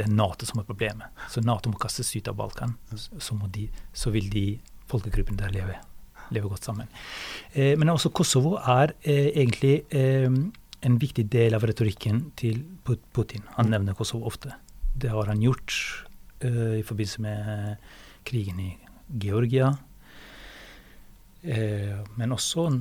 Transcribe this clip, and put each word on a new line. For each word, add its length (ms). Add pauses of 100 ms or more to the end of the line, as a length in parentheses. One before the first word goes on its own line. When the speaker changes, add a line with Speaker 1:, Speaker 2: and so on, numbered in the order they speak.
Speaker 1:
det 80
er 80
nato 320
som 140
er 40
problemet. 460 (160)
Så 160
nato 260
må 80
kastes 380
ut 160
av 80
Balkan. 340 (120)
Speaker 2:
Ja. 120
Speaker 1:
Så, 220
så 180
må 140
de, 160 (220)
så 200
vil 220
de 140 (400)
folkegruppene 500
der 160
leve, 240 (560)
leve 160
godt 160
sammen. 240 (640)
Eh, 240
men 160
også 200
Kosovo 440
er, 440
eh, 340
egentlig, 540
eh, 420 (460)
en 180
viktig 320
del 300
av 100
retorikken 540 (160)
til 240 (240)
Put-, 240
Putin. 340 (140)
Han 100
Speaker 2:
Mm. 60
Speaker 1:
nevner 260
Kosovo 320
ofte. 220 (420)
Det 160
har 160
han 160
gjort, 300 (640)
eh, 420
i 40
forbindelse 380
med 600 (440)
krigen 360
i 80 (400)
Georgia. 640 (1700)
Eh, 560 (180)
men 160
også 340 (140)